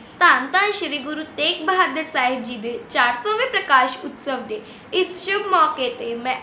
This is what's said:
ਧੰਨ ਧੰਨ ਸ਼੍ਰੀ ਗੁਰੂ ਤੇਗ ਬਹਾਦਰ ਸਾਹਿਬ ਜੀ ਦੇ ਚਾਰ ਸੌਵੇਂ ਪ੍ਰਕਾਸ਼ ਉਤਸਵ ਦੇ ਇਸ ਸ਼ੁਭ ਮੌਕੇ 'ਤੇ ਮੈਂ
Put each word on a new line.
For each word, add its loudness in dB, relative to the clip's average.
ਧੰਨ 6
ਧੰਨ 2
ਸ਼੍ਰੀ -4
ਗੁਰੂ -6
ਤੇਗ -4
ਬਹਾਦਰ 2
ਸਾਹਿਬ 0
ਜੀ -8
ਦੇ -6
ਚਾਰ 4
ਸੌਵੇਂ 0
ਪ੍ਰਕਾਸ਼ 4
ਉਤਸਵ -6
ਦੇ -8
ਇਸ -2
ਸ਼ੁਭ -2
ਮੌਕੇ 2
'ਤੇ -6
ਮੈਂ -4